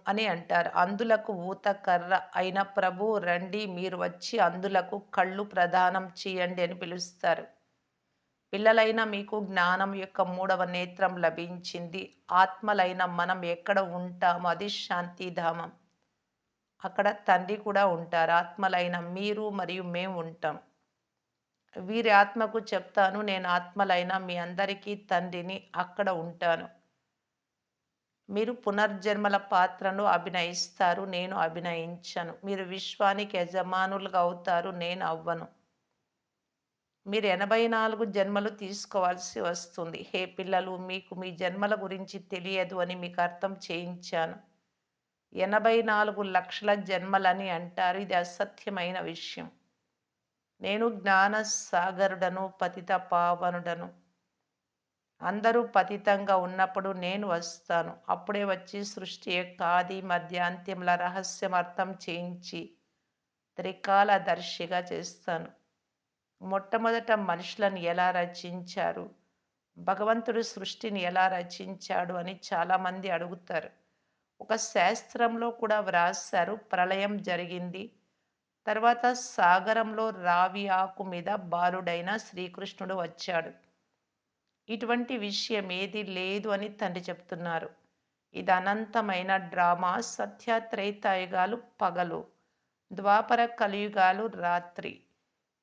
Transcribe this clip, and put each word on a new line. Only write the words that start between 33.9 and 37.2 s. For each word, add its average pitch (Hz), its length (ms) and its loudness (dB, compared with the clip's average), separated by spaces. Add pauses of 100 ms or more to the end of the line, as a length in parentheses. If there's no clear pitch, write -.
అవుతారు, 175 500 2
నేను 180 360 -4
అవ్వను. 165 420 -4 (1600)
మీరు 208 180 0